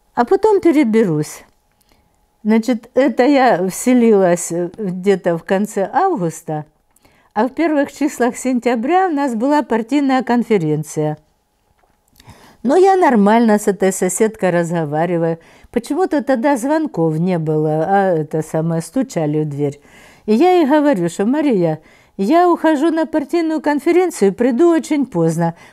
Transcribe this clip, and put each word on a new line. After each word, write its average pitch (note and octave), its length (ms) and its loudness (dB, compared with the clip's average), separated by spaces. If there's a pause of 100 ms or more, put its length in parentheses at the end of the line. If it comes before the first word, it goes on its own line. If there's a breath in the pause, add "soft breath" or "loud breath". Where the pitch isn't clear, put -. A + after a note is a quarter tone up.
(140)
А A#3+ 100 0
потом G4 360 2
переберусь. A3 840 0 (1000)
Значит, A3 500 0
это B3+ 300 2
я A#3+ 440 2
вселилась, G3+ 840 2
э, F3 260 -4
где-то F#3 580 -2
в E3 60 -8
конце G3 500 -4
августа, F3+ 720 -4 (680 soft breath)
а A3 140 0
в - 20 -6
первых C#4+ 420 -2
числах B3+ 440 -2
сентября C4 720 -2
у E4+ 40 -2
нас C#4 220 -2
была C#4+ 280 0
партийная C4 600 -2
конференция. D#3 960 -2 (1500 loud breath)
Но C#4+ 80 2
я F#4+ 200 6
нормально A3+ 600 4
с G#3 80 -4
этой F#3+ 280 0
соседкой G3+ 560 -2
разговариваю. E3 880 -2 (320 soft breath)
Почему-то C#4+ 520 -2
тогда C4+ 360 0
звонков G#3+ 600 -2
не F3+ 200 -2
было, D#3 500 -2
а G3 260 2
это D#3 280 -4
самое, E3 400 -4
стучали D#3 600 -4
в D#3 60 -4
дверь. C#3+ 320 -6 (460 loud breath)
И G#3+ 80 0
я E4 240 4
ей E4 80 2
говорю, C#4 420 2
что: G3 160 -4
"Мария, G#3+ 560 0 (380 soft breath)
я E4 320 2
ухожу D#4+ 400 0
на D#4+ 160 -2
партийную D#4+ 560 -4
конференцию, D4+ 720 0
приду B3 340 2
очень D4+ 380 0
поздно. E3 480 -2 (180 loud breath)